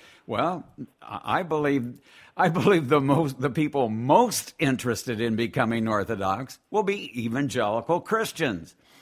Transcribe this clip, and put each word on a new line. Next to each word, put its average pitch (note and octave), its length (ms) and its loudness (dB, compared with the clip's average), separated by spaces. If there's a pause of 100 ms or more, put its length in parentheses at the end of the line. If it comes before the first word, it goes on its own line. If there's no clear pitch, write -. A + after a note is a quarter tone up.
(260)
Well, D3 400 -4 (340)
I, - 380 -4
I F3+ 60 -4
believe, C#3+ 560 0 (360)
I F3+ 120 4
believe E3 400 4
the D3 120 6
most, C#3 400 2
the C#3 80 0
people C#3+ 400 0
most C#3+ 680 2
interested B2 640 -2
in A2+ 160 0
becoming A#2 520 0
Orthodox G#2 680 -2 (120)
will G#3 120 0
be F#3 420 -4
evangelical A#2+ 760 -2
Christians. D#3 720 -4 (280)